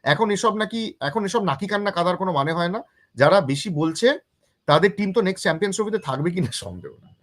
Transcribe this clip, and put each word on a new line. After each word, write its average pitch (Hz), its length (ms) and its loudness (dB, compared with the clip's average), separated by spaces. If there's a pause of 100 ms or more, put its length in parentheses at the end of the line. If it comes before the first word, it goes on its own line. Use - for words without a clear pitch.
এখন 151 280 2
এসব 202 240 0
নাকি, 220 460 -4
এখন 202 240 -2
এসব 214 180 -2
নাকি 175 240 -2
কান্না 202 240 -2
কাদার 175 260 0
কোনো 185 140 -2
মানে 147 200 0
হয় 170 180 0
না। 214 140 -6 (320)
যারা 156 260 6
বেশি 143 280 -4
বলছে, 160 480 2 (480)
তাদের 165 260 6
টিম 202 220 -2
তো 233 80 2
নেক্সট 190 200 -2
চ্যাম্পিয়ন্স 185 340 0
ট্রফিতে 214 220 -2
থাকবে 143 340 -2
কিনা 170 200 -2
সন্দেহ - 400 -12
না। - 320 -20